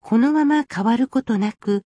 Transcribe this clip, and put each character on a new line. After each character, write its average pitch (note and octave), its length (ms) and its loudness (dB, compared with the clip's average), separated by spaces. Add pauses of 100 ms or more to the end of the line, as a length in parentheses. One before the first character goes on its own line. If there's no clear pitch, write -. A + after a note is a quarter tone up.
こ A3 140 0
の C#4 160 2
ま D4+ 120 2
ま D4+ 180 2
変 F#3+ 200 -8
わ A#3 140 2
る C4 100 0
こ C4 140 -2
と A3 160 -4
な G#3 160 -4
く G3+ 320 -4